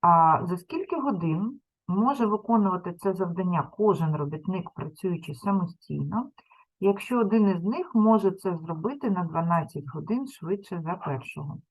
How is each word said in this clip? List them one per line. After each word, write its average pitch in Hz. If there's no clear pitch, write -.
А 165
за 175
скільки 339
годин 196
може 233
виконувати 202
це 190
завдання 180
кожен 165
робітник, 151
працюючи 160
самостійно, 175
якщо 202
один 208
із 180
них 302
може 214
це 185
зробити 170
на 180
дванадцять 165
годин 214
швидше 190
за 165
першого? 143